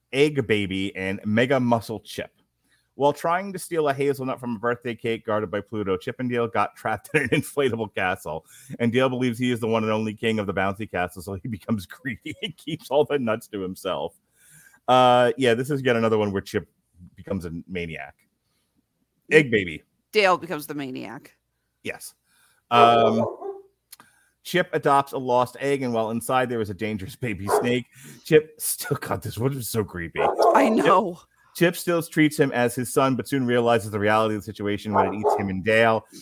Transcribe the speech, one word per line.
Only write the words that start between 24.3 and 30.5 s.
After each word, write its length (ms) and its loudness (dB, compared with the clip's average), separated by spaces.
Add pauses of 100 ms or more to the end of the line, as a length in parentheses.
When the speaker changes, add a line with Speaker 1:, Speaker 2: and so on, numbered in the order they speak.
Speaker 1:
Chip 280 0
adopts 400 2
a 60 -6
lost 400 0
egg, 240 0
and 120 -2
while 160 0
inside 400 0
there 100 -2
is 100 -4
a 40 -8
dangerous 420 -6
baby 320 -6 (120)
snake, 260 -2 (380)
Chip 360 4
still, 400 -4
God, 220 -6
this 160 -8
one 160 0
is 160 -10
so 120 0
creepy. 380 -6 (340)